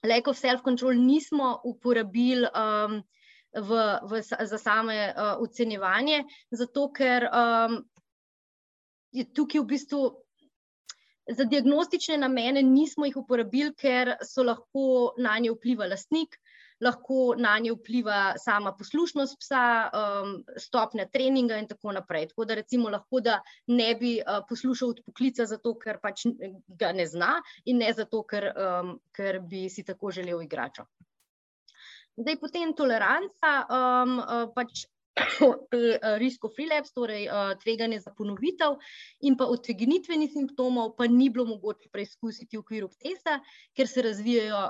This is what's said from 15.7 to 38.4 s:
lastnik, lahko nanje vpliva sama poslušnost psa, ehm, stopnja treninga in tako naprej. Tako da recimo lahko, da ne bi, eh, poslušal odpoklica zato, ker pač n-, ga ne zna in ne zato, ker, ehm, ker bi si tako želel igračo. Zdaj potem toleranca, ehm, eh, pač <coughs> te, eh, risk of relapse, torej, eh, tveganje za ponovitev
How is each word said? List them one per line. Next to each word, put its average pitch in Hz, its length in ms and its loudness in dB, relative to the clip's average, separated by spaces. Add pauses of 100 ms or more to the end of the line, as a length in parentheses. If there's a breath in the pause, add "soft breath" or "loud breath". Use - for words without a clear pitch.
lastnik, 302 480 -4 (420 soft breath)
lahko 247 560 2
nanje 226 380 2
vpliva 214 640 0
sama 208 340 0
poslušnost 277 680 -2
psa, 240 480 2
ehm, 202 440 -4 (280)
stopnja 220 480 -2
treninga 262 480 2
in 214 100 -6
tako 208 240 -10
naprej. 175 380 -4
Tako 226 160 -6
da 214 80 -4
recimo 220 360 0
lahko, 208 300 -2
da 214 220 2 (260 loud breath)
ne 233 280 4
bi, 233 240 -2
eh, 202 300 -2
poslušal 247 400 -2
odpoklica 247 560 -2
zato, 220 300 -6
ker 220 240 -10
pač 202 260 -6
n-, 196 420 -4
ga 180 260 -2
ne 180 140 0
zna 175 340 0 (240 loud breath)
in 247 120 2
ne 226 160 2
zato, 220 300 -4
ker, 202 200 -4 (100)
ehm, 180 380 -2 (200)
ker 196 280 -4
bi 185 300 -8
si 185 140 -14
tako 196 280 -8
želel 175 300 -6
igračo. 151 440 -8 (1300 loud breath)
Zdaj 277 240 -4
potem 320 340 -4
toleranca, 277 960 0
ehm, 254 520 2
eh, 233 260 -2 (100)
pač - 300 -6 (320)
<coughs> - 540 4
te, 233 260 2
eh, 214 240 0
risk 254 240 -2
of 220 140 -6
relapse, 302 340 -2
torej, 214 320 -4
eh, 196 380 -2
tveganje 226 420 -2
za - 80 -20
ponovitev 269 640 -2 (480 loud breath)